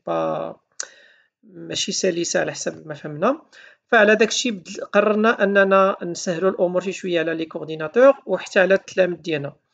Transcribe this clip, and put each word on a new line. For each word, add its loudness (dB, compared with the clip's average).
با، -4
ماشي -8
سلسة -2
على -2
حسب -10
ما -10
فهمنا. -4
فعلى 6
داكشي 0
بدل-، -12
قررنا 2
أننا 4
نسهلوا -2
الأمور 0
شي -6
شوية -4
على -2
لي -6
كورديناتور 2
وحتى -2
على 4
التلاميذ 0
ديالنا. -6